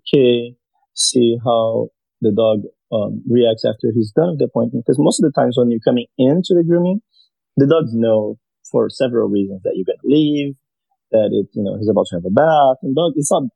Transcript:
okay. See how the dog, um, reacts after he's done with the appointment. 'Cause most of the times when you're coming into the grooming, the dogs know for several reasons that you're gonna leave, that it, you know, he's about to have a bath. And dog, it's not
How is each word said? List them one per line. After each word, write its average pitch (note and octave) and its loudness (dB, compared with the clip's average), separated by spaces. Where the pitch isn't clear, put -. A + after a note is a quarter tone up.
okay. B2 0
See A#2+ 0
how A2+ 0
the A2 2
dog, G#2+ 0
um, G#2+ -4
reacts A#2 2
after A#2 -2
he's A2 -2
done E3+ 0
with D3+ -6
the B2+ 0
appointment. A#2+ -4
'Cause B2 2
most D#3+ 2
of D3+ 2
the - -2
times B2 0
when A#2+ 2
you're A#2 -2
coming B2 0
into D3+ 2
the F3 4
grooming, F3 0
the C#3 4
dogs D#3 0
know A2+ 0
for A2+ 0
several A#2 -2
reasons G2 -4
that E2+ -4
you're F#2+ -6
gonna - -4
leave, D3 0
that G#2+ 2
it, G#2 -2
you G#2+ -4
know, G2 -6
he's G#2 -4
about G2 0
to - -8
have F2 -8
a F2+ -4
bath. C#3+ 2
And C3+ -4
dog, D#3+ -2
it's D3 -4
not E3+ 0